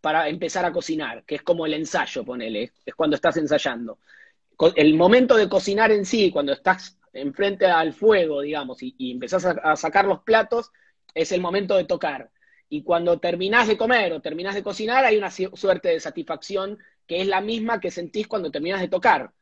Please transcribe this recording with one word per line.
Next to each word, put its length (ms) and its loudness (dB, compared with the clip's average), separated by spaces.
para 280 0
empezar 360 -4
a 60 -2
cocinar, 540 -6
que 100 -8
es 60 -10
como 240 0
el 80 -2
ensayo, 500 -4
ponele, 480 -8
es 80 -12
cuando 220 0
estás 220 0
ensayando. 600 -2
Co-, 200 4
el 180 6
momento 420 6
de 140 4
cocinar 420 2
en 140 2
sí, 240 2
cuando 240 -2
estás 460 -2
enfrente 520 -2
al 280 2
fuego, 480 2
digamos, 420 -8
y, 160 -10
y 120 -6
empezás 340 -4
a, 60 2
a 240 0
sacar 300 2
los 160 0
platos, 500 0
es 180 -2
el 100 0
momento 360 -2
de 80 2
tocar. 440 -4
Y 140 -8
cuando 360 2
terminás 480 0
de 100 0
comer 360 0
o 80 -8
terminás 320 -8
de 100 -6
cocinar, 420 0
hay 120 4
una 120 -2
ci-, 260 -8
suerte 340 0
de 100 0
satisfacción 760 -8
que 140 -4
es 60 -2
la 140 0
misma 380 -4
que 100 -6
sentís 380 -6
cuando 240 -4
terminás 280 -4
de 100 -4
tocar. 420 0